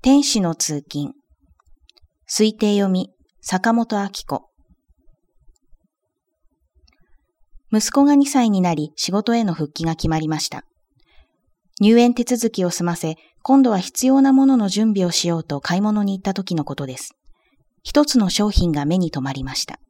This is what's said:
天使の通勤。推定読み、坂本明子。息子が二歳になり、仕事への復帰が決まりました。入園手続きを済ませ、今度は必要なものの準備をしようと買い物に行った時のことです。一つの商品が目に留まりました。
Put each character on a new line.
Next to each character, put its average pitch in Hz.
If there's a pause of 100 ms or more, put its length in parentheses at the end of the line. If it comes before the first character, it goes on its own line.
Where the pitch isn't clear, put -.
天 277
使 233
の 165
通 147
勤。 143 (1160)
推 214
定 208
読 196
み、 185 (300)
坂 190
本 233
明 196 (180)
子。 - (3250)
息 214
子 277
が 285
二 277
歳 254
に 196
な 175
り、 151
仕 -
事 214
へ 233
の 185
復 156
帰 165
が 160
決 160
ま 160
り 156
ま 156
し -
た。 - (1160)
入 214
園 240
手 240
続 233
き 185
を 175
済 175
ま 175
せ、 160 (260)
今 269
度 254
は 190
必 -
要 269
な 269
も 269
の 269
の 208
準 208
備 185
を 170
し 175
よ 170
う 160
と 143
買 175
い 196
物 214
に 196
行 -
っ -
た 196
時 190
の 151
こ 139
と 139
で 131
す。 - (680)
一 294
つ 262
の 196
商 208
品 175
が 147
目 165
に 175
留 135
ま 139
り 135
ま 131
し -
た。 - (100)